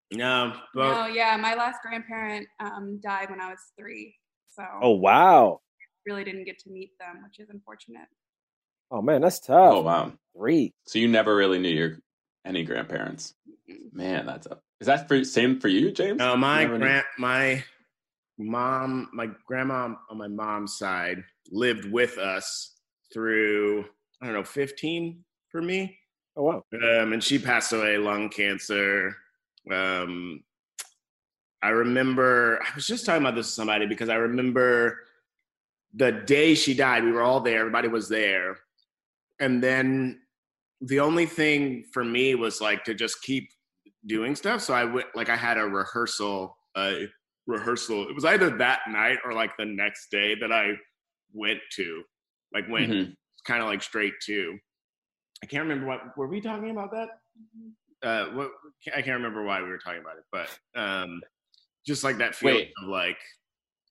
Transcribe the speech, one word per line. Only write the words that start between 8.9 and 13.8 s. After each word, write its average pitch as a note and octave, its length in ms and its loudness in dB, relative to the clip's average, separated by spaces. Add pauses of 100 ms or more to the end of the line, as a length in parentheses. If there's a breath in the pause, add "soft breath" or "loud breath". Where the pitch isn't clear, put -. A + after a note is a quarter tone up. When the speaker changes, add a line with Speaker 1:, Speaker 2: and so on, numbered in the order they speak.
Speaker 3:
Oh, G#2+ 100 -2
man, C#3 180 4
that's F3+ 200 4
tough. D#3 340 10
Speaker 4:
Oh, F#2 80 4
wow. E2 300 0 (240)
Speaker 3:
Three. A#2 360 2 (140)
Speaker 4:
So A2 140 -2
you A#2 80 4
never A2 260 6
really F#2+ 240 4
knew F2+ 160 0
your, D#2+ 240 -2 (480)
any F2+ 180 -4
grandparents? - 720 -8 (340)
Speaker 2:
Mm-mm. - 240 -20